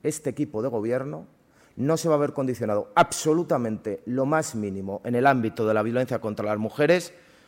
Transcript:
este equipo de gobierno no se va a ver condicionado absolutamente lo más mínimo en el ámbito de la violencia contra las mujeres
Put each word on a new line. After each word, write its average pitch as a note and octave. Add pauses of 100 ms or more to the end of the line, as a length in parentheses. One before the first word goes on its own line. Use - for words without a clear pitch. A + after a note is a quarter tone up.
este D3
equipo A2+
de C3+
gobierno C3 (500)
no D3
se E3
va D#3
a D3
ver C#3+
condicionado A2+
absolutamente C3+
lo B2+
más D#3
mínimo G2
en A#2+
el B2
ámbito A#2
de G#2+
la G#2+
violencia A#2+
contra G#2
las G#2+
mujeres D3+ (360)